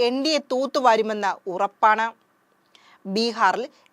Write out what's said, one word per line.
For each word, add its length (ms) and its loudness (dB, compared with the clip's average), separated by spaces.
എൻ 180 -2
ഡി 40 0
എ 100 0
തൂത്തുവാരുമെന്ന് 1120 0
ഉറപ്പാണ്. 560 0
ബീഹാറിൽ 600 -2